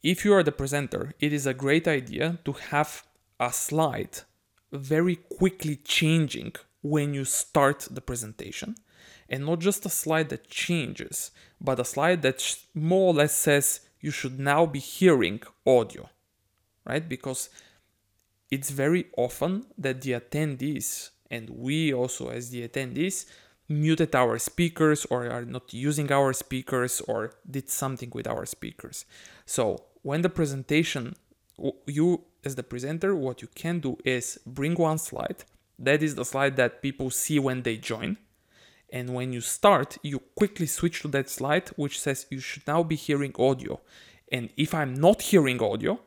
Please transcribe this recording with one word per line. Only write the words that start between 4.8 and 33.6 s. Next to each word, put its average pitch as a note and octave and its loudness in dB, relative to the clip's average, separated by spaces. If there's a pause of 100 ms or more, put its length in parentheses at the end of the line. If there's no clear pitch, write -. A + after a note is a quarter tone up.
quickly E3 0
changing - 2 (280)
when D3 0
you C#3 -4
start - 2
the B2+ -10
presentation, A#2+ -10 (540)
and C3+ -4
not E3+ 0
just G3 0
a F#3+ -6
slide D#3+ 0
that - -10
changes, - -4 (300)
but C3 0
a B2 0
slide E3 2
that C3 2
sh-, - -4 (160)
more F3+ 4
or - 4
less D3 4
says, - 2 (200)
"You D3 -4
should C3 -6
now C#3+ 4
be D3 -4
hearing B2 4 (240)
audio," A#2+ 4 (760)
right? D#3 -4
Because C3 -8 (1000)
it's C3+ -4
very C#3+ 2 (100)
often E3 -2 (100)
that C3 -4
the C3 -4
attendees, C#3 -4 (180)
and A#2 -10
we C3+ 0
also B2+ -2
as A#2+ -8
the A#2+ -8
attendees, C3+ -4 (440)
muted D#3 2
our A#2 4
speakers D#3 2
or B2 -2
are A#2+ -6
not B2 -12
using C#3+ 0
our C#3 4
speakers B2+ -2
or A2 -4 (140)
did C3+ -8
something C3 -4
with A2+ -6
our - -4
speakers. - -12 (400)
So G#2+ -2 (160)
when D3 -2
the F3+ 4
presentation, D3 0 (420)
w-, - -4 (100)
you D#3+ 2 (200)
as C3+ -6
the A#2+ -8
presenter, D#3+ -2
what C3 -4
you A2+ -16
can E3+ -4